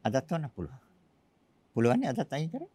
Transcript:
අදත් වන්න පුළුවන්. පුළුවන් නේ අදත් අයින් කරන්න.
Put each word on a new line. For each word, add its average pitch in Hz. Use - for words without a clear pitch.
අදත් 131
වන්න 156
පුළුවන්. 90
පුළුවන් 120
නේ -
අදත් 139
අයින් 156
කරන්න. 277